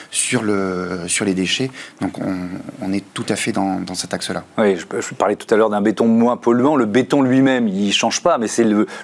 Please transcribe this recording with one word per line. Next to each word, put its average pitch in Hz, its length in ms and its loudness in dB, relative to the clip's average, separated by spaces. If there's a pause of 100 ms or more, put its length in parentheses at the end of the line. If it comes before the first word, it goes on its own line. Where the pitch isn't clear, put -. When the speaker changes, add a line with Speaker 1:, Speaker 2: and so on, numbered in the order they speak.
(120)
Speaker 1:
sur - 320 -2
le, 92 640 -2
sur - 160 -4
les 98 100 2
déchets. 95 380 -2 (300)
Donc - 180 -6
on, 95 140 -4 (480)
on 95 100 -4
est 98 120 -2 (100)
tout 117 160 -8
à 110 80 -2
fait 117 160 -4
dans, 95 260 -2
dans 92 160 -8
cet - 180 -8
axe-là. 90 300 -6 (140)
Speaker 2:
Oui, 104 180 4
je, 92 240 -6
je - 140 -8
parlais 98 240 2
tout - 160 -16
à 107 40 6
l'heure 110 120 4
d'un 104 100 0
béton 107 280 2
moins 117 280 4
polluant. 123 400 2
Le 123 100 4
béton 131 360 2
lui-même, 131 480 4
il 98 240 0
change - 280 0
pas, 165 160 4
mais 110 120 -2
c'est 117 160 2
le, 107 200 4 (180)